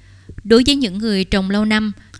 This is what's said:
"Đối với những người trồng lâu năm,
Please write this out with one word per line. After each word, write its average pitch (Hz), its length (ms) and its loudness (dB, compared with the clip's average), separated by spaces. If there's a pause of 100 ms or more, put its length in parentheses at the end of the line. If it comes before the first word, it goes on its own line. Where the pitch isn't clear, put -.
(440)
"Đối 226 220 4
với 285 100 2
những 214 220 -4
người 208 260 -2
trồng 190 260 -2
lâu 208 160 0
năm, 214 260 0 (280)